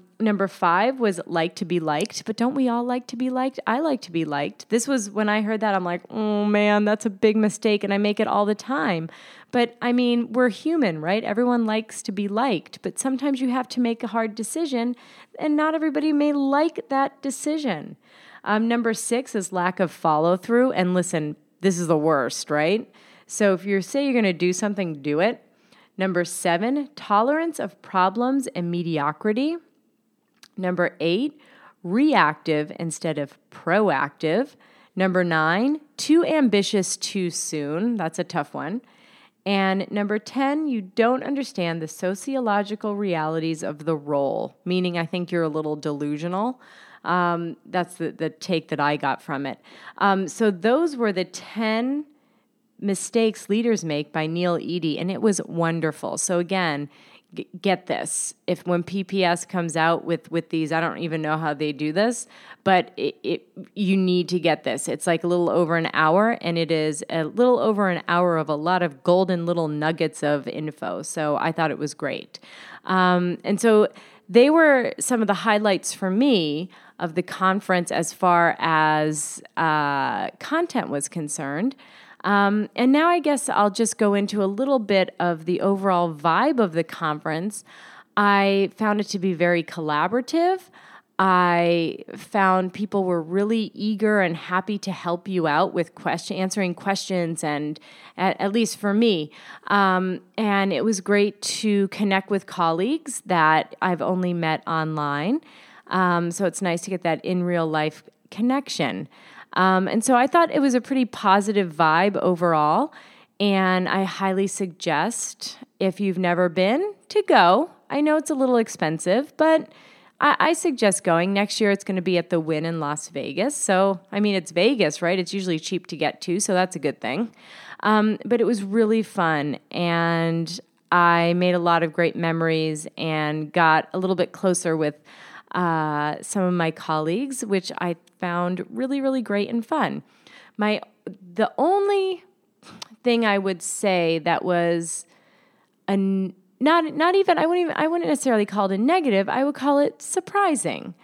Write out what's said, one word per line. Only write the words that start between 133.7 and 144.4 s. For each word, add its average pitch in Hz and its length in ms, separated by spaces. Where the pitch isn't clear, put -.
a 180 60
little 185 160
bit 175 160
closer 180 440
with, 151 200
uh, 156 680
some 196 220
of 180 100
my 165 180
colleagues, 175 760
which 196 340
I 175 160
found 175 500
really, 262 320
really 262 200
great 202 280
and 233 160
fun. 160 380
My, 214 240
the 185 520
only 381 640
thing 233 220
I 202 120
would 190 240
say 170 580
that 165 240